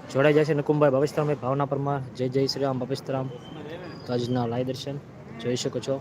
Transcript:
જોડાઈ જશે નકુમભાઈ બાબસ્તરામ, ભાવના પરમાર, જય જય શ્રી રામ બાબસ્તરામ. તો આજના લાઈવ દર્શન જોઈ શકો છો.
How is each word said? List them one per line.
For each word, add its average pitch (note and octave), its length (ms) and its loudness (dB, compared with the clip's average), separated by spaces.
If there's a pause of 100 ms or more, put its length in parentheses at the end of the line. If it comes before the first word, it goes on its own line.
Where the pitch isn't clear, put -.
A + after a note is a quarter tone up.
જોડાઈ C#3+ 320 4
જશે D3+ 180 6
નકુમભાઈ D3 400 4
બાબસ્તરામ, D3 420 2
ભાવના C3+ 300 0
પરમાર, C#3 340 -2 (140)
જય B2 140 -2
જય C3 180 2
શ્રી C3+ 180 -2
રામ C3+ 160 0
બાબસ્તરામ. C3 480 -4 (720)
તો - 100 -12
આજના B2 380 0
લાઈવ B2 200 -2
દર્શન C#3 300 -6 (400)
જોઈ B2 200 -2
શકો C3 220 -2
છો. C3+ 220 -2